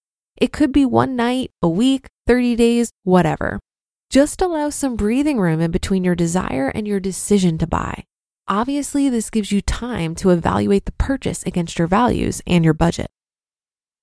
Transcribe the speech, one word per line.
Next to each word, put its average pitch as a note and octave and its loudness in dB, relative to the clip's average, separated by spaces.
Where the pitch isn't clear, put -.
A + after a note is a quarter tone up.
It - 0
could D4 0
be C#4+ 4
one B3 0
night, B3 -2
a F3 2
week, B3+ 0
thirty A#3+ 2
days, A#3 2
whatever. F3+ 2
Just D4 2
allow D4+ -2
some C4+ -4
breathing B3 0
room E3 0
in E3+ 0
between F#3 -2
your F3+ 0
desire F#3 -2
and G#3+ -6
your G3+ -2
decision F#3 0
to E3+ -2
buy. - -6
Obviously, C#4 -2
this A#3 -2
gives G#3 -2
you G3+ 2
time F3+ -4
to F#3+ 2
evaluate G3 2
the - -8
purchase - -4
against F3 -4
your E3 2
values G#3+ 0
and F3 4
your D#3+ 6
budget. E3 0